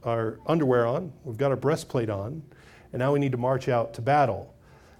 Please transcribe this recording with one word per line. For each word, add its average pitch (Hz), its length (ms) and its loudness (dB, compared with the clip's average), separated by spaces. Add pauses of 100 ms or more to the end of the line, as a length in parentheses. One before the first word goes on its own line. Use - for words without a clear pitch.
our 113 440 -2
underwear 127 400 4
on, 147 260 -4 (100)
we've 113 140 -10
got 139 140 0
our 127 40 2
breastplate 139 540 -2
on, 110 320 -6 (500)
and 120 80 -6
now 135 140 2
we 143 60 2
need 139 140 0
to 123 40 -2
march 131 320 0
out 117 240 0
to - 80 -10
battle. 135 540 2 (440)